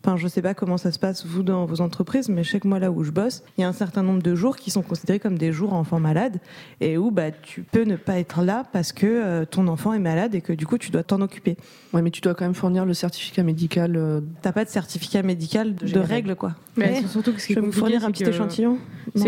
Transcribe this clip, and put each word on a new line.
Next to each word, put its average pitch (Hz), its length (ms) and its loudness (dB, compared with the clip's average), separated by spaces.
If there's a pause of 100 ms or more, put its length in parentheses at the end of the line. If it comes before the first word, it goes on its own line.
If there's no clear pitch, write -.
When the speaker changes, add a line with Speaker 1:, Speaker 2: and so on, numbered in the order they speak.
Speaker 1:
Enfin, 185 100 4
je 175 120 -2
sais 175 160 -2
pas 190 100 0
comment 180 240 -2
ça 175 140 0
se - 80 -8
passe, 190 260 -2
vous, 170 180 -2
dans 185 220 0
vos 165 160 -4
entreprises, 196 480 0
mais 170 140 0
je - 80 -2
sais 202 100 0
que 202 60 0
moi, 196 120 2
là 185 120 0
où 165 120 -2
je 151 80 -2
bosse, 208 320 -2 (140)
il 190 40 0
y - 40 2
a - 20 0
un 180 60 -2
certain 190 300 -2
nombre 185 180 2
de 175 140 2
jours 233 200 2
qui - 140 -10
sont 185 140 0
considérés 180 360 -2
comme 190 180 -2
des 160 140 0
jours 185 220 -2
enfants 165 260 0
malades 175 380 2 (420)
et 160 180 0
où, 220 140 2
bah, 160 200 0
tu - 320 -16
peux 226 200 2
ne 202 140 2
pas 185 220 -2
être 170 240 -2
là 214 280 2
parce 175 220 -2
que, - 140 0
euh, 202 380 2
ton 185 220 2
enfant 165 260 0
est 214 60 0
malade 180 360 2
et 175 40 2
que, 170 140 -2
du 156 120 -2
coup, 233 120 0
tu - 140 -8
dois 165 120 0
t'en 196 160 2
occuper. - 380 -2 (360)
Speaker 2:
Ouais, 170 100 4
mais 170 80 2
tu - 100 -12
dois 175 140 2
quand 180 100 -2
même 180 80 0
fournir 185 320 2
le 180 80 2
certificat - 500 -2
médical, 170 540 2
euh. 156 240 0 (220)
Speaker 1:
T'as 185 100 0
pas 214 100 0
de 220 60 -4
certificat 190 540 -2
médical 190 520 0
de, 196 120 -6
Speaker 2:
J'ai 185 80 -2
Speaker 1:
de 190 40 8
Speaker 2:
mes 185 60 4
règles. 185 80 0 (160)
Speaker 1:
règles, 185 100 -2
quoi. 175 140 -4 (240)
Speaker 3:
Mais 208 140 2
Speaker 1:
Mais 262 100 0
Speaker 3:
c'est 196 60 -2
surtout 220 260 0
que 208 80 -6
ce - 60 -8
qui 208 60 2
est - 20 4
Speaker 1:
je 220 40 4
vais 208 60 2
vous 208 60 0
Speaker 3:
compliqué, 190 80 0 (180)
Speaker 1:
fournir 220 60 0
un - 40 -2
Speaker 3:
c'est 208 60 0
Speaker 1:
petit 202 100 -4
Speaker 3:
que, 208 60 4
Speaker 1:
échantillon. 220 480 0 (380)
Speaker 3:
c'est 208 120 4